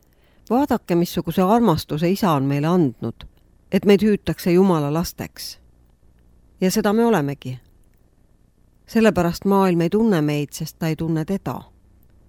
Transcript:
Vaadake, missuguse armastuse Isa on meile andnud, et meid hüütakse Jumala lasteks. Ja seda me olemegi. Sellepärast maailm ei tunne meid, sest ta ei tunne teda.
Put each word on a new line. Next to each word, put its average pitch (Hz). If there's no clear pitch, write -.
Vaadake, 180
missuguse 170
armastuse 185
Isa 196
on 139
meile 143
andnud, 147
et -
meid 202
hüütakse 202
Jumala 170
lasteks. -
Ja 185
seda 214
me 233
olemegi. 143
Sellepärast 180
maailm 190
ei 165
tunne 208
meid, 147
sest -
ta 170
ei 160
tunne 160
teda. 156